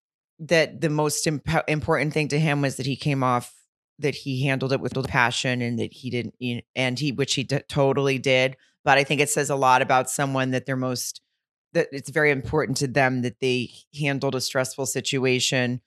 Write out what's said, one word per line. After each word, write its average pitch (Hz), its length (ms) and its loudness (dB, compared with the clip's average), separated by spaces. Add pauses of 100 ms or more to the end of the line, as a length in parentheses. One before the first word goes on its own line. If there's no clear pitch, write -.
(400)
that 156 420 0
the 156 80 0
most 151 360 0
impo-, 156 420 0
important 151 460 0
thing 151 160 0
to 143 100 0
him 147 220 2
was 139 160 -2
that 131 80 -4
he 139 100 -2
came 135 280 -2
off, 123 300 0 (460)
that 139 160 -2
he 135 300 -4
handled 135 260 0
it 135 80 0
with 120 140 -6 (140)
passion 123 540 0
and 120 180 -2
that 104 120 -4
he - 180 -12
didn't, 117 300 -6
you 120 160 -6
kn-, - 80 -10 (120)
and 127 240 -2
he, 143 120 -2
which 135 240 -2
he 135 80 -2
d-, 135 240 -2
totally 139 500 2
did. 131 380 2 (300)
But 135 120 6
I 143 60 6
think 139 180 0
it 143 80 2
says 147 200 0
a 143 60 0
lot 131 260 6
about 131 280 2
someone 135 420 -2
that 127 140 -2
they're 135 100 -4
most, 127 460 -6 (520)
that 165 180 2
it's 135 180 -10
very 151 220 2
important 135 460 -2
to 143 100 0
them 131 360 2
that - 160 -6
they 123 320 0 (280)
handled 139 360 -2
a 123 60 -4
stressful 131 440 -4
situation 127 1000 0